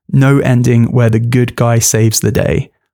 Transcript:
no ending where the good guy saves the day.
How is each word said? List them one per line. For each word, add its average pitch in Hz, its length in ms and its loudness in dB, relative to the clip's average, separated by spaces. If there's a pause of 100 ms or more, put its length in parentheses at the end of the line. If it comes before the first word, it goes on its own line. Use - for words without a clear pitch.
no 139 300 2
ending 123 540 0
where 120 180 2
the 113 100 0
good 120 360 -2
guy 117 240 0
saves 110 400 0
the 107 120 -2
day. - 380 -2 (240)